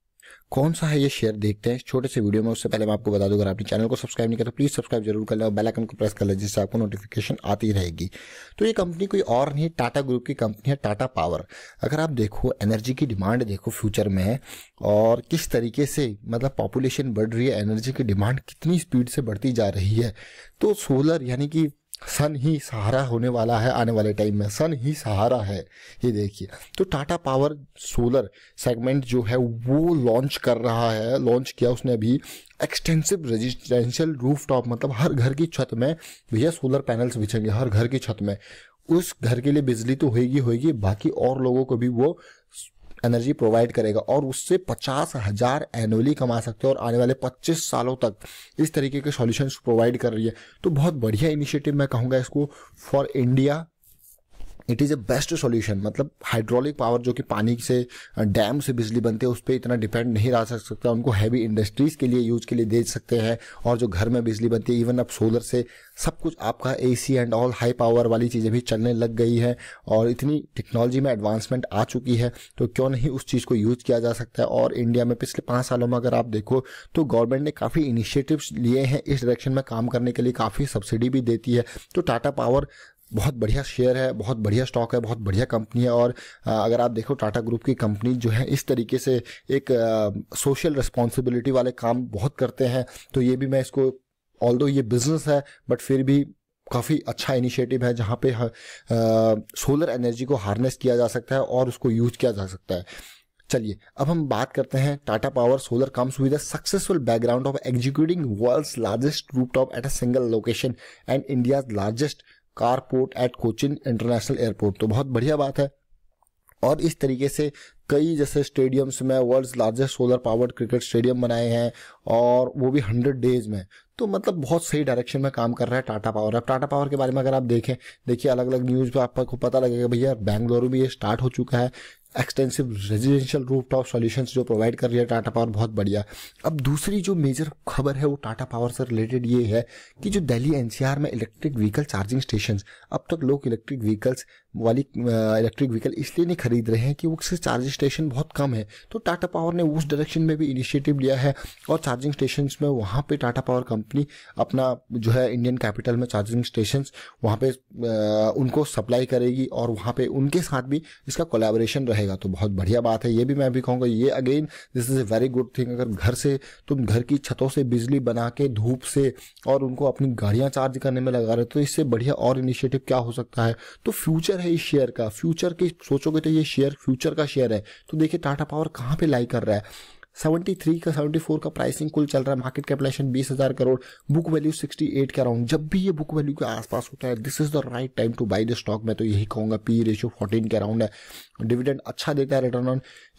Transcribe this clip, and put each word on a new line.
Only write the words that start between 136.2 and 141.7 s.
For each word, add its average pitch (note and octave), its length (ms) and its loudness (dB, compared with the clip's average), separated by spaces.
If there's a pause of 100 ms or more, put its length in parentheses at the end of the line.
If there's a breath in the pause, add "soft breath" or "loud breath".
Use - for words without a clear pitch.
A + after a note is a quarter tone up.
अब D#3 160 -2
दूसरी D3+ 400 0
जो F#3+ 140 0
मेजर D3+ 340 0 (180)
खबर C#3 280 -2
है C#3 100 0
वो C#3+ 100 0
टाटा A2 300 -8
पावर A#2+ 240 -2
से B2 140 -4
रिलेटेड A#2+ 420 -2
ये A#2+ 180 4
है A2+ 240 0 (360 loud breath)
कि G#3 60 -2
जो G3+ 100 0
दिल्ली C3 360 0
एनसीआर C3+ 440 -2
में D3 120 -2
इलेक्ट्रिक B2 440 -6
व्हीकल G#2+ 280 2